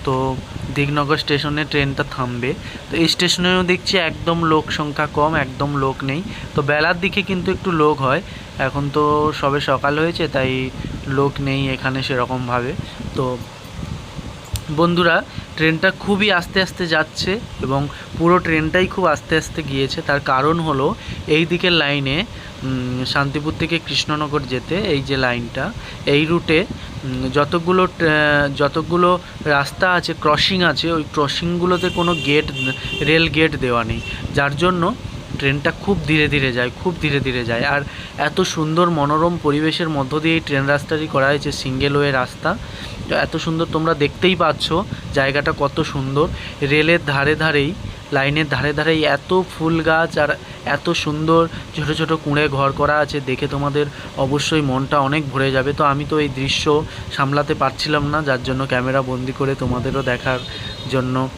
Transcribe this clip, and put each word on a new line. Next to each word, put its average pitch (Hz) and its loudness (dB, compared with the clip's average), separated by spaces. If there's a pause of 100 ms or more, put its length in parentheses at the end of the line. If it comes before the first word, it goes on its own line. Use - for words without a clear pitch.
তো 131 0 (400)
দিগনগর 147 2
স্টেশনে 147 0
ট্রেনটা 139 0
থামবে। 127 -4 (360)
তো 143 -4
এই 165 4
স্টেশনেও 180 2
দেখছি 180 0
একদম 170 0
লোক 156 2
সংখ্যা 147 -2
কম, 151 2
একদম 143 -2
লোক 135 0
নেই। 139 -2 (340)
তো 156 2
বেলার 151 2
দিকে 196 0
কিন্তু 185 0
একটু 185 -2
লোক 151 6
হয়, 135 2 (380)
এখন 139 0
তো 151 4 (100)
সবে 143 2
সকাল 143 0
হয়েছে, 170 0
তাই 131 0 (380)
লোক 139 2
নেই 135 0
এখানে 131 -2
সেরকমভাবে। 123 -2 (440)
তো 127 -2 (1300)
বন্ধুরা, 170 4 (320)
ট্রেনটা 160 2
খুবই 196 0
আস্তে 180 0
আস্তে 180 -2
যাচ্ছে 160 0 (220)
এবং 139 0 (300)
পুরো 170 6
ট্রেনটাই 165 2
খুব 180 -2
আস্তে 156 2
আস্তে - -4
গিয়েছে। 139 -2
তার 143 0
কারণ 143 2
হলো 160 0 (320)
এই 160 4
দিকের 175 0
লাইনে, 143 0 (380)
উম, 127 -2
শান্তিপুর 143 0
থেকে 165 0
কৃষ্ণনগর 147 -2
যেতে 127 -2
এই 180 0
যে 135 -2
লাইনটা, 123 -2 (340)
এই 143 4
রুটে, 165 2 (380)
উম, 131 -4
যতগুলো 170 2
ট্রে-, 151 2
যতগুলো 170 2 (260)
রাস্তা 147 2
আছে, 170 0
ক্রসিং 156 2
আছে, 160 2
ওই 156 0 (100)
ক্রসিংগুলোতে 175 0
কোনো 175 0 (100)
গেট, 147 4 (560)
রেল 160 4
গেট 151 2
দেওয়া 123 0
নেই, 113 -4 (340)
যার 143 2
জন্য 180 2 (460)
ট্রেনটা 143 0
খুব - -2 (100)
ধীরে 151 4
ধীরে 135 2
যায়, 123 0 (120)
খুব 175 0
ধীরে 143 0
ধীরে 123 -2
যায়। 117 0
আর 143 2 (360)
এত 151 0
সুন্দর 165 2
মনোরম 156 2
পরিবেশের 156 2
মধ্য 143 0
দিয়ে 160 2
এই 165 2
ট্রেন 139 0
রাস্তাটি 147 0
করা 135 2
হয়েছে, 143 0
সিঙ্গেল 139 -2
ওয়ে 143 4
রাস্তা। 135 -2 (520)
তো 147 0
এত 147 0
সুন্দর, 160 0
তোমরা 160 2
দেখতেই 160 2
পাচ্ছ 160 0 (400)
জায়গাটা 139 2
কত 143 0
সুন্দর। 143 0 (340)
রেলের 151 4
ধারে 143 2
ধারেই, 151 2 (380)
লাইনের 143 2
ধারে 139 0
ধারেই 151 2
এত 147 2
ফুল 165 0
গাছ 160 2
আর 151 2 (280)
এত 143 -2
সুন্দর 165 2 (280)
ছোট 147 -2
ছোট 156 0
কুঁড়ে 151 2
ঘর 135 2
করা 147 2
আছে, 151 0
দেখে 131 -2
তোমাদের 143 0 (320)
অবশ্যই 143 2
মনটা 135 2
অনেক 139 0
ভরে 135 0
যাবে। 135 2
তো 156 0
আমি 143 2
তো 156 2
এই 147 2
দৃশ্য 139 0 (300)
সামলাতে 143 0
পারছিলাম 143 0
না, 151 0
যার 131 0
জন্য 131 -2
ক্যামেরা 131 0
বন্দি 127 -4
করে 135 -2
তোমাদেরও 127 -2
দেখার 127 -2 (520)
জন্য 131 0